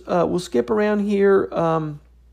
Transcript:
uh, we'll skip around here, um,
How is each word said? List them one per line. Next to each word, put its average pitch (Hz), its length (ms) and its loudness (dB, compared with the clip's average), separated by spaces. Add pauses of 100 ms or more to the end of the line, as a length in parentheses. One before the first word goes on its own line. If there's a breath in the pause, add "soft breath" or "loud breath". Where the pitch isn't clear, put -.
uh, 175 220 0
we'll 175 120 -2
skip 233 300 -2
around 214 300 0
here, 196 520 2
um, 160 500 -2 (320)